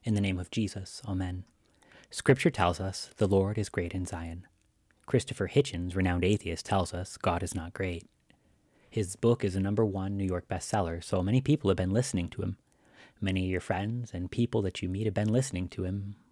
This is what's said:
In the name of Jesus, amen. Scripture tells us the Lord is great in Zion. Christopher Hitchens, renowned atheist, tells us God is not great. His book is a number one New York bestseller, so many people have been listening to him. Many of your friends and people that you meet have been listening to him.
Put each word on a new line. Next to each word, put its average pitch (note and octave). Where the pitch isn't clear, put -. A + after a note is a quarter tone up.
In A2
the G2+
name F#2+
of F2
Jesus, G2+
amen. F#2
Scripture -
tells F2+
us F#2+
the G#2
Lord G2
is G2+
great F2
in F#2
Zion. E2+
Christopher -
Hitchens, F2+
renowned F2+
atheist, F#2
tells F#2
us F2+
God F2
is F2+
not E2+
great. F2+
His G2
book A#2
is F#2+
a G2
number G2+
one G2
New G2
York F2+
bestseller, F2
so F#2
many A2
people C#3
have F2+
been F#2
listening G2+
to -
him. F#2+
Many F#2+
of F#2
your F2+
friends G#2+
and F2+
people A2+
that F#2
you F2+
meet G2
have G#2
been G#2+
listening A2
to -
him. G2